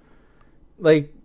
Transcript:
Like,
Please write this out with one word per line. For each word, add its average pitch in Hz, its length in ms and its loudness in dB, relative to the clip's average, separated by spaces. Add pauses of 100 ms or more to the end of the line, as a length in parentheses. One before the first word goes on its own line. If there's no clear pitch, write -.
(800)
Like, 156 340 0 (120)